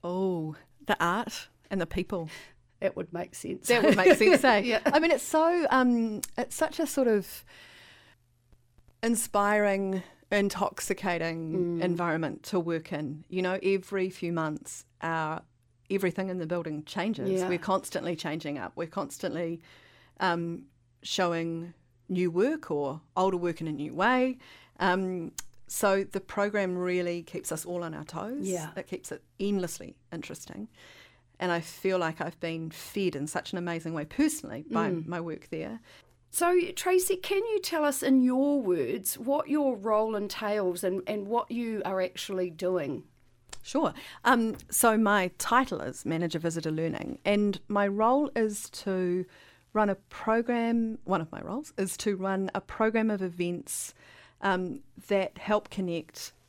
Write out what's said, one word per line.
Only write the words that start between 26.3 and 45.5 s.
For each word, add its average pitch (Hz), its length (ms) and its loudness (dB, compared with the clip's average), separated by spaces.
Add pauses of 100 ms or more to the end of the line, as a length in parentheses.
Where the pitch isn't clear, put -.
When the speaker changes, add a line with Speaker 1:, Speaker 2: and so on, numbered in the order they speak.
Speaker 1:
really 180 460 -2
keeps - 280 -8
us 156 140 -6
all 175 180 -6
on 160 100 -8
our 147 100 -10
toes. 196 440 -6
Speaker 2:
Yeah. 165 280 -4
Speaker 1:
It 190 120 -8
keeps - 240 -10
it - 120 -12 (160)
endlessly 196 560 -2 (180)
interesting. - 540 -12 (720)
And 180 120 0
I 170 80 0
feel 185 380 -2
like 160 240 -2
I've 165 180 -6
been 165 300 -6
fed 185 460 -2
in 139 100 -4
such - 260 -6
an 190 60 -4
amazing 165 360 -4
way 151 120 -4
personally 277 640 -2
by 214 220 0
Speaker 2:
Mm. 160 160 -4
Speaker 1:
my 170 120 -6
work 165 300 -10
there. 170 300 -8 (500)
Speaker 2:
So, 349 320 4 (140)
Tracy, 370 420 2
can 392 300 0
you 427 120 0
tell 320 240 0
us 285 200 0
in 262 180 6
your 269 400 4
words 180 560 0
what - 320 0
your 277 260 2
role 214 400 2
entails 202 680 -2
and, 190 240 0
and 208 200 -4
what 233 240 -2
you 226 320 -2
are 190 160 -2
actually 185 500 -2
doing? 160 540 -2 (600)
Speaker 1:
Sure. 277 300 0 (300)
Um, 226 320 4 (140)
so 220 280 6
my 202 420 4
title - 420 2